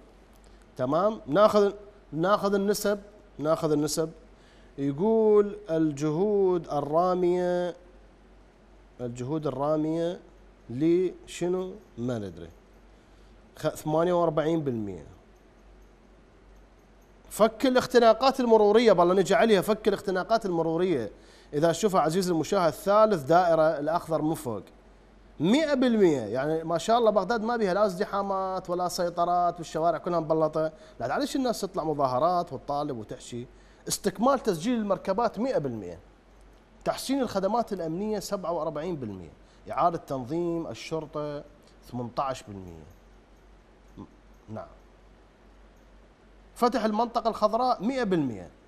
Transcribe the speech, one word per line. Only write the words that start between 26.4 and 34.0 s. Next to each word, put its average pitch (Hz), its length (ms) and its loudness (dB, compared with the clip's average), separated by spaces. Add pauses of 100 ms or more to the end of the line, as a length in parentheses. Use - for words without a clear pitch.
ما 165 140 -2
شاء 226 200 2
الله 226 140 4
بغداد 208 320 0
ما 240 140 -2
بيها 202 160 0
لا 202 120 2
ازدحامات 190 840 -4
ولا 180 180 -2
سيطرات 175 680 0
والشوارع 160 400 -2
كلها 175 220 -2
مبلطة. 160 520 0 (280)
لا، 135 200 -4
ليش 277 160 -4
الناس 254 260 -2
تطلع 180 220 -6
مظاهرات 151 720 0
وتطالب 143 440 -6
وتحشي؟ 120 480 -12 (420)
استكمال 233 520 0